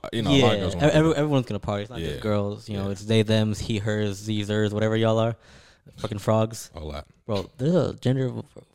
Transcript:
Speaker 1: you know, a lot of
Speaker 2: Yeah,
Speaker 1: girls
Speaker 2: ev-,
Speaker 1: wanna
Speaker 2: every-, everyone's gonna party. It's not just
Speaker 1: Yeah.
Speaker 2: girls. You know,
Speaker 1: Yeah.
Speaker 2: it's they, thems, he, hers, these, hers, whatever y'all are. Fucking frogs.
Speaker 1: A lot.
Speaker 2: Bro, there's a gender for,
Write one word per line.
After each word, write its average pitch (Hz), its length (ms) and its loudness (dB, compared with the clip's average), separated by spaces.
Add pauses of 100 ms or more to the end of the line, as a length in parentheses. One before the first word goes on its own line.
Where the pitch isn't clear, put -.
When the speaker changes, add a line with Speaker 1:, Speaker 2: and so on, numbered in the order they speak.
(120)
Speaker 1:
you 117 120 -4
know, 143 80 2
a - 20 4
lot 139 40 6
of 135 40 6 (120)
Speaker 2:
Yeah, - 60 0
Speaker 1:
girls 90 160 -2
Speaker 2:
ev-, 87 60 -2
Speaker 1:
wanna 151 120 4
Speaker 2:
every-, 156 220 4
everyone's 143 300 0
gonna 104 140 -6
party. 104 240 -4
It's 107 80 -14
not 117 80 -10
just 76 160 -4
Speaker 1:
Yeah. 67 60 -10
Speaker 2:
girls. 104 460 -2
You 107 100 -6
know, 98 100 -4
Speaker 1:
Yeah. 98 40 -2
Speaker 2:
it's 98 140 -8
they, 113 180 4
thems, 110 360 2
he, 110 180 -2
hers, 104 480 -2
these, 107 240 -4
hers, 104 240 2
whatever 110 240 0
y'all 113 220 4
are. 113 160 0 (640)
Fucking - 220 -6
frogs. 110 560 0
Speaker 1:
A 82 40 -12
lot. 73 280 -10 (180)
Speaker 2:
Bro, 101 320 -4
there's 160 180 0
a 156 200 2
gender 131 340 0
for, - 340 -12 (120)